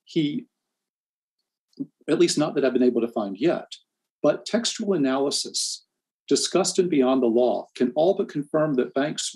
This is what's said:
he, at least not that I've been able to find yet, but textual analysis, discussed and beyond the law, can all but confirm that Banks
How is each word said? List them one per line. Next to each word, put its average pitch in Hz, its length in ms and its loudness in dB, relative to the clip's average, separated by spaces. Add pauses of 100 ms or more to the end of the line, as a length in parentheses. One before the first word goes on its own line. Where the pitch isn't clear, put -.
he, 147 440 -4 (1600)
at 147 100 2
least 175 180 4
not 151 180 0
that 135 100 0
I've 127 80 0
been 127 100 2
able 120 160 4
to 113 80 0
find 101 320 -6
yet, 151 320 -2 (500)
but - 240 0
textual 214 460 -2
analysis, 139 920 -2 (420)
discussed - 520 0
and 175 100 2
beyond 131 340 2
the 123 40 4
law, 113 400 0 (100)
can 123 180 0
all 170 180 4
but - 140 -4
confirm 151 460 -2
that 123 200 0
Banks - 420 -4